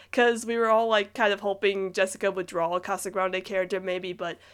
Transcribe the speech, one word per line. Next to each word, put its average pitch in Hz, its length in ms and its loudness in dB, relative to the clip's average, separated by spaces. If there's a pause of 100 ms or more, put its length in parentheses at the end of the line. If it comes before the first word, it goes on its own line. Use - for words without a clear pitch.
(120)
'cause 233 340 4
we 233 100 -2
were 226 120 2
all, 226 180 4
like, 208 280 0
kind 214 180 2
of 202 80 -2
hoping 196 520 0
Jessica 196 380 0
would 185 160 -4
draw 175 300 0
a 180 40 -2
Casagrande 185 640 -2
character, 185 360 -2
maybe, 185 320 -4
but 175 260 -8 (160)